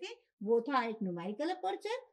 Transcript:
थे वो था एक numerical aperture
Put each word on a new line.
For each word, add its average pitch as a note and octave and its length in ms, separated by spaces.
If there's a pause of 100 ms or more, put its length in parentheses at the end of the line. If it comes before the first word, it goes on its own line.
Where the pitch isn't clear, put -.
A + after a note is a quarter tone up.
थे G#4 100 (300)
वो A3+ 180
था B3 240
एक A3+ 180
numerical G3 480
aperture G#4 480 (140)